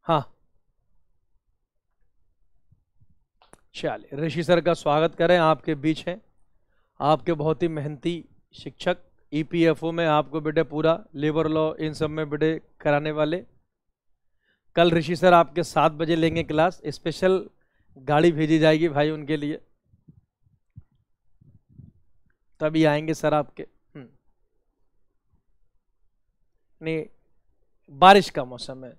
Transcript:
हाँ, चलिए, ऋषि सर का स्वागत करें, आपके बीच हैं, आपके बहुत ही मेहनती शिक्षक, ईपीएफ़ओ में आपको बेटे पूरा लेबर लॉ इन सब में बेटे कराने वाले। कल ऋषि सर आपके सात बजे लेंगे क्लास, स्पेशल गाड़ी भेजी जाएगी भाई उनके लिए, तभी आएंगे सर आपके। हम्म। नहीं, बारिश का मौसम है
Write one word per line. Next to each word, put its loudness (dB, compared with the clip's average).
हाँ, -2
चलिए, -10
ऋषि -6
सर 4
का 0
स्वागत 0
करें, 2
आपके 2
बीच -4
हैं, -10
आपके 0
बहुत -4
ही -2
मेहनती -8
शिक्षक, -6
ईपीएफ़ओ 0
में -2
आपको 0
बेटे -2
पूरा 0
लेबर -2
लॉ -2
इन -6
सब -4
में -6
बेटे -2
कराने -2
वाले। -4
कल 4
ऋषि -2
सर 4
आपके 4
सात 0
बजे -2
लेंगे 0
क्लास, -2
स्पेशल -2
गाड़ी 2
भेजी 0
जाएगी 4
भाई 0
उनके -6
लिए, -6
तभी 0
आएंगे 0
सर -2
आपके। -6
हम्म। -20
नहीं, -6
बारिश 8
का -8
मौसम -16
है -20